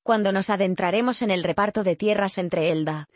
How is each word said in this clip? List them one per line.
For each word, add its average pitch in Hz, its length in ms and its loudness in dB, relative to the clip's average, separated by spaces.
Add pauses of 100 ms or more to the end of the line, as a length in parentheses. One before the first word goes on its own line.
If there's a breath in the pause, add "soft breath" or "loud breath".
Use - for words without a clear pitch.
cuando 214 280 2
nos 196 180 0
adentraremos 196 720 0
en 220 100 0
el 180 120 0
reparto 202 400 0
de 185 120 2
tierras 202 420 0
entre 160 340 0
Elda 156 440 -2